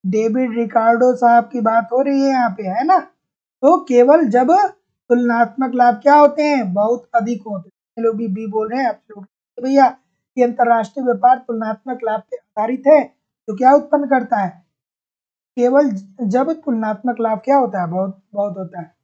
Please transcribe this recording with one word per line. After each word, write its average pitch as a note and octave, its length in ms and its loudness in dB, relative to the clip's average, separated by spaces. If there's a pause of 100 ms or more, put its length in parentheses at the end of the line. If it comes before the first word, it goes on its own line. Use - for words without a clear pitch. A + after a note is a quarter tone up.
डेविड A3+ 520 -2
रिकार्डो A#3 600 2
साहब A#3 340 2
की A#3+ 120 -6
बात A3+ 300 0
हो B3+ 100 0
रही C#4 180 0
है C#4 80 0
यहाँ B3+ 220 0
पे, G3 140 -12
है G3+ 200 -4
ना? F4+ 140 2
तो - 840 -2
केवल C4+ 460 4
जब B3 220 2
तुलनात्मक B3 1200 -2
लाभ A#3+ 280 2
क्या C#4+ 140 4
होते D4 280 4
हैं? B3+ 300 -2
बहुत A3+ 400 -2
अधिक A#3 280 -2
होते G3 260 -12
हैं। - 40 -20 (240)
ये A3+ 60 -8
लोग A3+ 140 0
भी A3+ 120 -6
B G#3+ 200 -8
बोल A3 220 -4
रहे B3+ 100 -4
हैं, B3+ 80 -2
आप G#3 120 -6 (100)
लोग, G3+ 140 -20 (340)
भैया, C4 300 2
कि - 540 -8
अंतरराष्ट्रीय A#3+ 600 0
व्यापार B3+ 340 2
तुलनात्मक A3+ 680 -8
लाभ G#3+ 180 -4
पे - 140 -14
आधारित A#3 500 -6
है, D4 160 6
तो - 540 -14
क्या B3+ 180 4
उत्पन्न C#4+ 340 0
करता A#3+ 280 -2
है? F#3+ 120 -4 (1080)
केवल B3+ 340 2 (380)
जब C4+ 260 -2
तुलनात्मक A3+ 680 -6
लाभ A3 240 -4
क्या C#4 120 2
होता G3+ 240 0
है? F3 80 -4
बहुत, F#3+ 340 -6 (100)
बहुत G3+ 260 -6
होता F3 220 -12
है। D#3+ 240 -18